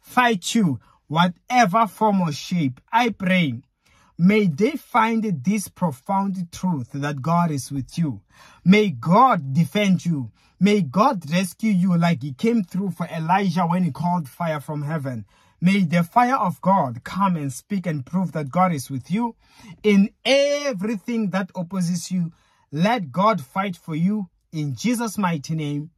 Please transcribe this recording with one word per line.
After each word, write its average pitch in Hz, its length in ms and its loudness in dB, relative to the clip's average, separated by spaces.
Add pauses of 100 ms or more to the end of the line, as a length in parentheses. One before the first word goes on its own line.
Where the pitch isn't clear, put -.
fight 240 540 0
you, 170 260 2 (260)
whatever 196 800 2
form 202 340 0
or 170 120 -2
shape, 139 480 -4 (120)
I 240 180 2
pray, 180 500 -2 (580)
may 208 280 4
they 190 260 0
find 226 500 0 (220)
this 202 240 -2
profound 185 840 -4
truth 156 400 -4
that 143 300 -6
God 170 280 2
is 139 200 -6
with 139 280 -8
you. 139 220 -2 (440)
May 208 260 6
God 156 640 4
defend 185 500 2
you. 143 260 -2 (280)
May 208 240 4
God 170 480 0
rescue 190 420 -2
you 180 240 2
like 170 260 0
He 143 100 -8
came 226 300 0
through 185 280 -4
for 170 160 -8
Elijah 170 560 0
when 175 220 0
He 160 60 -2
called 165 380 -2
fire 156 320 -6
from 147 220 -8
heaven. 135 420 -6 (380)
May 190 220 2
the 170 180 0
fire 247 340 2
of 208 240 -2
God 151 440 0
come 185 320 0
and 143 160 -4
speak 190 340 -6
and 151 180 -4
prove 175 280 -4
that 151 180 -6
God 180 220 2
is 139 180 -6
with 135 200 -8
you 233 260 -2 (460)
in 202 280 4 (140)
everything 240 1040 0
that 190 240 -4
opposes 175 560 -4
you. 175 220 -2 (400)
Let 185 380 0
God 190 300 0
fight 190 360 -6
for 160 200 -10
you 190 320 -2 (240)
in 147 240 -6
Jesus' 226 420 -2
mighty 170 380 -2
name. 147 420 -6